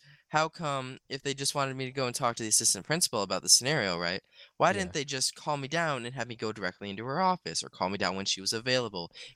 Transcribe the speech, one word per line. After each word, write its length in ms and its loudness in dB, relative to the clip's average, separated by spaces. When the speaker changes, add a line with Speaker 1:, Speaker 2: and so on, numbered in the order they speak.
Speaker 1:
how 200 2
come 500 -6
if 140 -6
they 100 0
just 220 -2
wanted 200 0
me 100 -4
to 60 -6
go 140 -2
and 100 -2
talk 200 0
to 80 -6
the 60 -2
assistant 360 4
principal 380 2
about 180 0
the 80 2
scenario, 480 4
right? 240 -2
Why 160 6
Speaker 2:
Yeah. 0 -
Speaker 1:
didn't 200 -4
they 120 -2
just 300 -2
call 220 -2
me 100 -6
down 380 -2
and 100 -8
have 120 -4
me 80 -10
go 160 -2
directly 380 -6
into 160 -8
her 160 -2
office 420 0
or 60 -14
call 200 -2
me 80 -2
down 180 2
when 100 -4
she 160 -2
was 120 -2
available? 580 -2